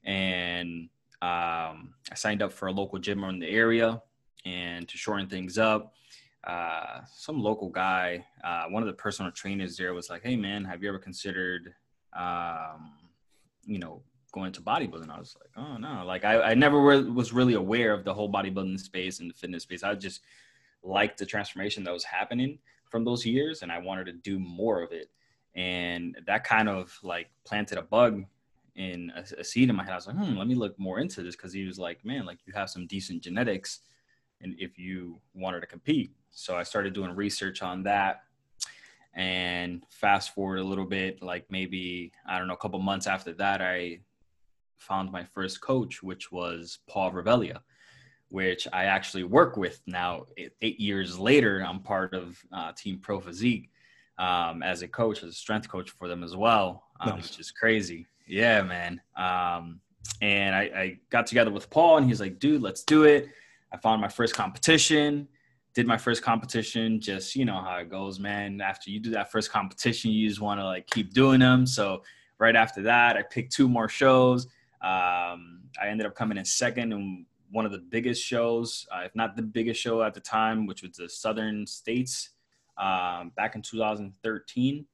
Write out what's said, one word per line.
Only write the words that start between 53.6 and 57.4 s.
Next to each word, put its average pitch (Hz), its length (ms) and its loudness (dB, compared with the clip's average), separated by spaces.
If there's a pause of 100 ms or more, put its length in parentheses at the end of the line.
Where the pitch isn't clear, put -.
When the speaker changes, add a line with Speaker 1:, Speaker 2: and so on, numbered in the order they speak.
Speaker 1:
um, 85 460 0
as 87 180 -2
a 90 60 -12
coach, 113 340 0
as 85 80 -14
a 82 40 -18
strength - 340 -4
coach 92 220 -10
for 90 180 -12
them 87 160 -6
as 85 100 -10
well, 98 500 2 (140)
um, - 120 -2
Speaker 2:
Nice. 85 200 -8
Speaker 1:
which - 80 -16
is - 140 -16